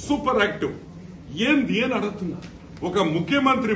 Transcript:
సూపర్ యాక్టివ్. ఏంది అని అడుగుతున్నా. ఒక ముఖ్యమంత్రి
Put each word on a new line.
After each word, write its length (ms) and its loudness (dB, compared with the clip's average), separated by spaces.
సూపర్ 400 2
యాక్టివ్. 280 -2
ఏంది 360 4
అని 140 0
అడుగుతున్నా. 400 -6
ఒక 100 0
ముఖ్యమంత్రి 600 2